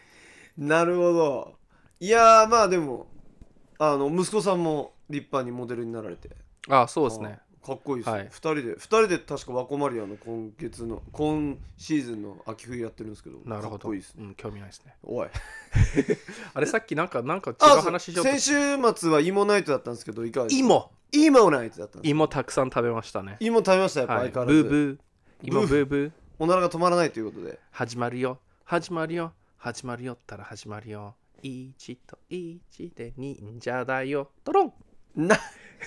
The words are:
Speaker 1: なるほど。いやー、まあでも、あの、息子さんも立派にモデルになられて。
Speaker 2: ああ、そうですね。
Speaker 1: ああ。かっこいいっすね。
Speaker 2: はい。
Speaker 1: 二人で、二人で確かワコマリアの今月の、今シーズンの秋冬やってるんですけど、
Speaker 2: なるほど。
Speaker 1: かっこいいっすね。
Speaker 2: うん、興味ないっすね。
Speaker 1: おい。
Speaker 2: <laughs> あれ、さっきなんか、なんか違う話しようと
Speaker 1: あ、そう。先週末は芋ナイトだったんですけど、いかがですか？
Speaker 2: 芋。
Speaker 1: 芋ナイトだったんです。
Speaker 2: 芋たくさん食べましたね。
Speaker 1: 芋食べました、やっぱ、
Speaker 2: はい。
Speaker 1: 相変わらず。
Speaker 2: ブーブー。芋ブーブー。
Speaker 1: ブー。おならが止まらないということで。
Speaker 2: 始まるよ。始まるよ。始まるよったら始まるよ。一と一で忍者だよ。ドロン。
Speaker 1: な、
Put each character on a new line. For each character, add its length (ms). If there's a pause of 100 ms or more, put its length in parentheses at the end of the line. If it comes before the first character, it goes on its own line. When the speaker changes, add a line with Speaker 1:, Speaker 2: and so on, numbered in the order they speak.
(560)
Speaker 1:
な 300
る 120
ほ 160
ど。 440 (420)
い 80
や 380
ー、 20
ま 140
あ 60
で 100
も、 300 (720)
あ 180
の、 180
息 140
子 140
さ 100
ん 80
も 320 (160)
立 160
派 180
に 60
モ 160
デ 120
ル 80
に 60
な 120
ら 80
れ 40
て。 140 (400)
Speaker 2:
あ 140
あ、 40
そ 200
う 20
で 60
す 60
ね。 80
Speaker 1:
あ 40
あ。 200 (120)
か 80
っ 80
こ 140
い 40
い 20
っ 20
す 80
ね。 60
Speaker 2:
は 60
い。 20
Speaker 1:
二 60
人 240
で、 60 (120)
二 60
人 280
で 120
確 260
か 80
ワ 120
コ 120
マ 120
リ 120
ア 40
の 120
今 400
月 280
の、 160 (120)
今 440 (200)
シ 220
ー 60
ズ 100
ン 60
の 240
秋 200
冬 160
や 80
っ 20
て 120
る 60
ん 20
で 40
す 80
け 60
ど、 160
Speaker 2:
な 100
る 80
ほ 60
ど。 0
Speaker 1:
か 60
っ 40
こ 140
い 40
い 40
っ 20
す 120
ね。 100
Speaker 2:
う 60
ん、 40
興 160
味 80
な 80
い 20
っ 40
す 120
ね。 160
Speaker 1:
お 220
い。 60
Speaker 2:
<laughs> 1200
あ 60
れ、 60
さ 140
っ 60
き 100
な 80
ん 40
か、 140
な 140
ん 60
か 100
違 20
う 280
話 300
し 40
よ 60
う 40
と 40
Speaker 1:
あ、 40
そ 40
う。 20
先 20
週 580
末 100
は 120
芋 240
ナ 120
イ 60
ト 80
だ 60
っ 40
た 100
ん 20
で 60
す 60
け 60
ど、 140
い 60
か 100
が 60
で 20
す 60
か？ 40
Speaker 2:
芋。 320 (220)
Speaker 1:
芋 380
ナ 120
イ 80
ト 80
だ 60
っ 40
た 100
ん 20
で 60
す。 40
Speaker 2:
芋 160
た 160
く 80
さ 120
ん 60
食 120
べ 100
ま 100
し 100
た 120
ね。 160
Speaker 1:
芋 200
食 100
べ 80
ま 100
し 60
た、 80
や 60
っ 20
ぱ、 60
Speaker 2:
は 100
い。 60
Speaker 1:
相 140
変 20
わ 40
ら 60
ず。 60
Speaker 2:
ブ 60
ー 20
ブ 280 (440)
ー。 40
芋 140
ブ 40
ー 40
ブ 140
ー。 20
Speaker 1:
ブ 100 (120)
ー。 40 (280)
お 80
な 80
ら 60
が 80
止 80
ま 120
ら 60
な 100
い 60
と 80
い 20
う 100
こ 80
と 60
で。 140 (120)
Speaker 2:
始 260
ま 120
る 100
よ。 200 (260)
始 260
ま 160
る 60
よ。 200 (240)
始 280
ま 100
る 80
よ 100
っ 40 (100)
た 80
ら 80
始 240
ま 140
る 80
よ。 260 (260)
一 540 (120)
と 100 (120)
一 680
で 200
忍 460
者 240
だ 180
よ。 280 (120)
ド 80
ロ 140
ン。 80 (420)
Speaker 1:
な、 220 (500)